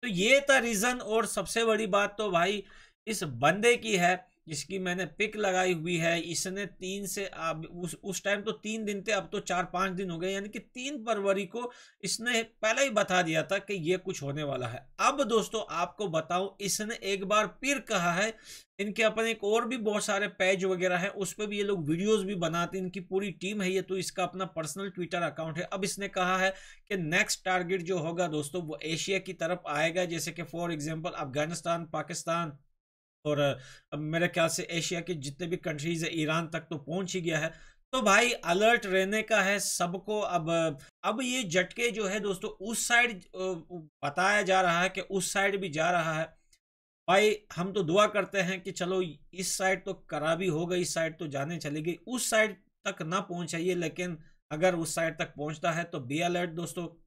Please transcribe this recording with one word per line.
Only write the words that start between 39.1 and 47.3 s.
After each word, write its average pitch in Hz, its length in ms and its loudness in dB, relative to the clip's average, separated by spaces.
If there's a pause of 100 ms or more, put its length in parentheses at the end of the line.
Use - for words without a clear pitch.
का 214 200 4
है 196 160 2
सबको। 190 640 -2
अब, 165 580 0 (260)
अब 214 180 0
ये 254 220 0
झटके 185 460 0
जो 208 160 -2
है 202 140 0
दोस्तों 202 300 -4
उस 214 380 -4
साइड, 233 360 4
अ, - 40 -20 (760)
बताया 190 380 2
जा 190 180 4
रहा 175 220 4
है 185 60 2
कि 190 120 -4
उस 190 320 -2
साइड 196 280 2
भी 190 80 -4
जा 156 220 0
रहा 160 300 2
है। - 200 -8 (680)
भाई 208 280 6 (200)